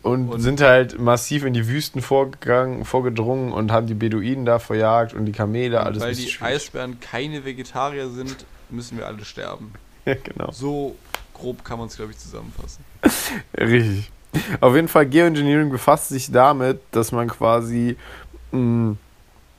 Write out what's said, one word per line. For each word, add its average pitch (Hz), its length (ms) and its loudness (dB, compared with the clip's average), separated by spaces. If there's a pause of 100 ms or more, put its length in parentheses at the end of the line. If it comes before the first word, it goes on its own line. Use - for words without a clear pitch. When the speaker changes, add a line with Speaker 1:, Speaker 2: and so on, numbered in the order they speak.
Speaker 1:
Und 123 280 0
Speaker 2:
Und 117 120 -6
Speaker 1:
sind 139 200 2
halt 127 380 8
massiv 120 440 2
in 135 100 0
die 117 140 0
Wüsten 139 340 -4
vorgegangen, 127 840 0
vorgedrungen 123 640 -2
und 107 200 -2
haben 117 140 2
die 113 80 -4
Beduinen 113 520 -2
da 117 140 4
verjagt 113 540 0
und 107 120 -4
die 107 80 -2
Kamele, 113 460 -2
Speaker 2:
Und - 60 0
Speaker 1:
alles 107 160 -4
Speaker 2:
weil 117 80 -4
Speaker 1:
richtig 123 180 -6
Speaker 2:
die - 40 -6
Speaker 1:
schwierig. 120 240 -4
Speaker 2:
Eisbären 127 460 -10
keine 143 440 -8
Vegetarier 131 640 -6
sind, 131 360 -10 (240)
müssen 120 280 -12
wir 107 80 -10
alle 104 200 -12
sterben. - 480 -12 (160)
Speaker 1:
<laughs> - 160 -20
Ja, 135 100 0
genau. - 360 -10
Speaker 2:
So 143 440 -6 (380)
grob - 320 -12
kann 120 120 -10
man's, 113 200 -12
glaub 110 120 -12
ich, 107 80 -18
zusammenfassen. - 680 -16 (360)
Speaker 1:
<laughs> - 380 -8
Richtig. 113 520 2 (520)
Auf 127 140 6
jeden 165 120 4
Fall, 156 200 6
Geoengineering 151 600 4
befasst 143 400 2
sich 135 220 -6
damit, 131 480 4 (120)
dass 113 200 0
man 117 160 0
quasi, 117 680 0 (560)
mh, 117 440 0 (640)